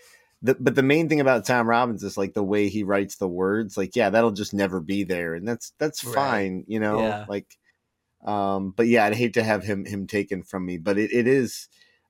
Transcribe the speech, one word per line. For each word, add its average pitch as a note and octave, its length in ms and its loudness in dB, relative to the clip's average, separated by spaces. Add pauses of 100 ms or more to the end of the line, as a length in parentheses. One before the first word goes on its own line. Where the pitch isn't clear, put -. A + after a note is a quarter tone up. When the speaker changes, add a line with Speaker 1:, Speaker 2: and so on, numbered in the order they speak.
(420)
Speaker 1:
the, B2+ 180 2
but B2+ 160 0
the C3+ 80 4
main D3 260 4
thing D3+ 100 2
about C3 260 4
Tom B2 220 2
Robbins A#2 360 0
is, G2 140 -6
like, G2 160 -2
the G#2 100 -2
way G2+ 260 2
he G#2 140 -2
writes G2 320 0
the G2 120 -2
words. F#2+ 500 -2
Like, F#2+ 180 -4
yeah, A2+ 140 4
that'll A2+ 220 4
just G2+ 220 -6
never F#2+ 260 0
be G2 240 -2
there, E2+ 320 -4
and F2+ 120 -8
that's, - 300 -8
that's D3+ 260 -4
Speaker 2:
Right. A#2+ 120 -8
Speaker 1:
fine, G2+ 520 0
you A2 120 -4
know? G#2+ 200 0
Speaker 2:
Yeah. G#2+ 280 -2
Speaker 1:
Like, G2+ 300 -8 (680)
um, G2 460 -2
but A#2 160 2
yeah, A#2 180 6
I'd G#2 100 2
hate A#2 200 0
to A#2 80 2
have G#2+ 200 0
him, G2 220 -4
him G2 220 -8
taken G2 360 -4
from F#2 220 -8
me. F2+ 120 -6
But G2 200 -2
it, G#2+ 160 0
it A#2 140 2
is, C3 420 0 (400)